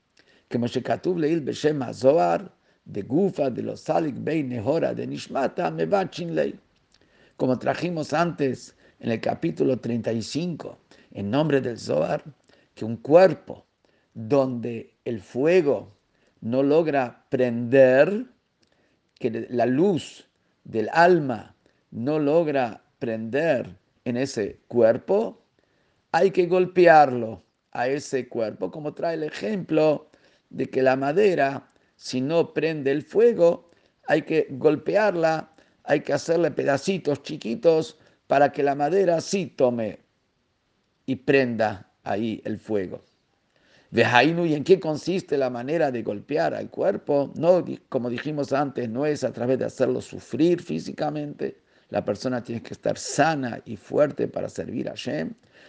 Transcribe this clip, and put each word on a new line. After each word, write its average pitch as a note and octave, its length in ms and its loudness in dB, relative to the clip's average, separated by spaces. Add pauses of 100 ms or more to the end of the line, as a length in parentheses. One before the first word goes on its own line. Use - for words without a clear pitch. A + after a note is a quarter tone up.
(500)
Como A#2+ 160 0
shekatuv D3+ 520 -2
leil D#3+ 220 0
beshem C3+ 420 -2
hazohar, C#3 720 2 (320)
de G#2 180 -8
gufa, D3 480 0
de A2+ 120 -6
los A2 180 -8
salik D#3 380 -2
bei D3 240 -2
nehora, B2 520 -2
de A#2+ 120 -6
nishmata, C#3 640 -4
mevachin E3 640 -4
lei. D3+ 240 -2 (800)
Como B2+ 220 0
trajimos D3+ 540 -4
antes D3+ 640 -2 (240)
en A#2 140 -4
el A2+ 80 -2
capítulo C#3 580 -2
treinta A#2 320 -4
y A2+ 120 -2
cinco, D#3+ 560 -8 (340)
en G2+ 180 -6
nombre C#3+ 300 2
del A#2+ 180 -6
Zohar, A#2 460 -2 (500)
que - 100 -12
un A2+ 120 -6
cuerpo D#3+ 680 4 (500)
donde A#2+ 800 -2 (100)
el A#2 160 -6
fuego C#3+ 720 0 (480)
no B2+ 220 0
logra C#3+ 640 0
prender, C3 960 4 (920)
que A2+ 300 -4
la A#2 160 0
luz D3 600 -2 (380)
del G#2+ 280 -4
alma D#3+ 640 2 (360)
no C3 280 -4
logra C#3+ 640 0 (160)
prender A2+ 800 -2 (280)
en A#2+ 120 -4
ese B2 500 -4
cuerpo, B2 720 2 (720)
hay F3+ 200 4
que F3+ 160 2
golpearlo D#3 960 6 (280)
a A#2+ 160 -2
ese C3+ 420 -4
cuerpo, G#2+ 420 -6
como D3+ 240 -8
trae E3 200 -4
el D#3+ 80 -6
ejemplo D#3 880 -2 (400)
de C3+ 160 -6
que C3 160 -2
la C3 140 4
madera, C#3+ 760 0 (240)
si - 260 -6
no D#3 320 0
prende D3+ 380 -2
el D3 120 0
fuego, F#3 680 2 (380)
hay D3+ 140 2
que D#3 280 0
golpearla, D#3+ 1000 0 (320)
hay D3+ 160 2
que - 120 -4
hacerle E3 380 0
pedacitos C#3 720 -2
chiquitos D#3+ 760 0 (280)
para C#3 260 4
que D3 100 -4
la C#3 120 2
madera E3 480 2
sí F#3+ 240 -4
tome A#2 540 0 (1080)
y C3 100 -2
prenda A#2 720 0 (140)
ahí G#2+ 400 -4
el G#2+ 140 -6
fuego. G2+ 440 -6 (880)
Vejainu, B2 540 4
¿y D#3 100 0
en D3 100 -4
qué F#3 140 6
consiste D#3 600 -4
la C3+ 100 0
manera C3+ 420 -2
de A#2+ 120 -4
golpear C3 500 -4
al G#2+ 160 -8
cuerpo? D3 680 -2
No, E3+ 260 4
di-, C3 260 -10
como A#2+ 220 -4
dijimos C#3+ 420 -6
antes, C3+ 360 -2
no B2 180 -4
es D3 180 -2
a A2+ 80 -4
través B2 260 0
de A2+ 60 -4
hacerlo A#2+ 380 -2
sufrir D#3+ 600 -2
físicamente. D3+ 920 -8 (320)
La G2+ 160 -4
persona A#2 380 -4
tiene A#2 200 -8
que - 120 -14
estar - 240 -4
sana C#3 640 -2
y A2 120 -10
fuerte C3+ 520 0
para - 220 -6
servir - 380 -8
a - 40 -8
Hashem, - 400 -6 (360)